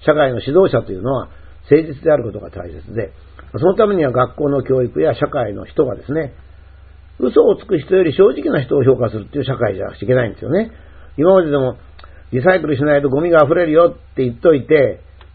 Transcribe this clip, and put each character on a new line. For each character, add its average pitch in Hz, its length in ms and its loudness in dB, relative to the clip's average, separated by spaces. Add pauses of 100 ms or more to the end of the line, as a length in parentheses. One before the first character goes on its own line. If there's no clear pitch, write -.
社 151 80 2
会 143 200 0
の 113 80 -6
指 135 120 -6
導 180 180 2
者 113 120 0
と 92 100 -12
い 92 40 -10
う 92 60 -12
の 127 100 -4
は 117 160 -6 (420)
誠 143 60 6
実 156 260 -2
で 160 100 2
あ 147 40 4
る 117 80 -2
こ 104 80 -10
と 104 80 -12
が - 100 -16
大 87 200 -14
切 90 240 -16
で、 107 180 -8 (400)
そ - 60 -8
の 175 160 0
た 214 120 2
め 202 100 0
に 160 80 0
は 127 80 -2
学 123 240 -2
校 147 140 -2
の 139 120 -2
教 131 200 0
育 135 200 -4
や 156 120 0
社 147 120 -4
会 110 280 -6
の 98 100 -14
人 - 200 -2
が 117 120 -6
で - 100 -18
す 127 60 -6
ね、 151 220 -6 (840)
嘘 240 260 2
を 202 120 2
つ - 100 -16
く 185 120 -2
人 185 180 -4
よ 190 60 4
り 156 120 -2
正 196 160 4
直 285 200 -4
な 156 120 0
人 147 140 -4
を 131 80 2
評 127 120 4
価 110 140 -2
す 110 60 -8
る 104 120 -10
っ - 20 -20
て 143 80 -10
い - 20 -2
う 127 40 -4
社 131 100 -6
会 104 200 -4
じ 95 80 -10
ゃ 98 40 -8
な 98 60 -12
く - 60 -20
ち - 40 -16
ゃ - 20 -10
い 101 40 -6
け 127 60 2
な 127 120 0
い 101 40 -6
ん 95 40 -14
で - 40 -20
す 104 60 -14
よ 110 60 -6
ね。 220 200 -2 (460)
今 175 180 4
ま 185 80 6
で 156 80 -2
で 143 80 0
も、 127 180 -2 (560)
リ 123 100 -2
サ 185 120 4
イ 185 60 0
ク 151 80 -6
ル 147 80 -2
し 123 60 -2
な 147 140 2
い 143 60 0
と 143 60 0
ゴ 135 120 -2
ミ 170 100 -2
が 156 140 6
溢 143 100 2
れ 170 120 4
る 156 60 -2
よ 170 220 4
っ - 200 -20
て 135 100 -2
言 120 100 -4
っ - 40 -18
と 165 160 4
い 127 120 -2
て、 131 340 2 (340)